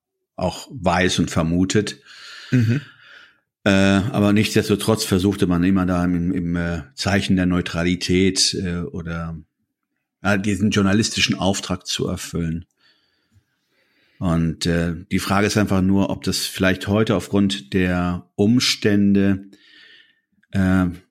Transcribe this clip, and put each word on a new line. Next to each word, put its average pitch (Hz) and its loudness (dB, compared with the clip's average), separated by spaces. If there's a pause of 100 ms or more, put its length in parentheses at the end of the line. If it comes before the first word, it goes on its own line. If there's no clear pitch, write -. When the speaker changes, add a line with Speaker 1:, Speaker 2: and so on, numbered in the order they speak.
(360)
Speaker 1:
auch - -6
weiß 90 0
und 82 -2
vermutet. 92 0 (500)
Speaker 2:
Mhm. 123 2 (840)
Speaker 1:
Äh, 104 2
aber 98 4
nichtsdestotrotz 107 2
versuchte 101 2
man 87 2
immer 92 2
da 90 0
im, 87 0
im, 85 -2
äh, 85 -4 (140)
Zeichen 98 0
der 90 2
Neutralität, 90 0
äh, 87 -6
oder, 82 -8 (840)
ja, 101 2
diesen 101 0
journalistischen 101 2
Auftrag - -2
zu - -4
erfüllen. 85 -6 (1500)
Und, 82 -2
äh, 85 0 (160)
die 98 0
Frage 101 0
ist 98 0
einfach 98 2
nur, 98 2
ob 95 -8
das - -4
vielleicht 92 -2
heute 107 2
aufgrund 101 -2
der 90 -2
Umstände, 101 2 (1080)
äh, 92 2 (260)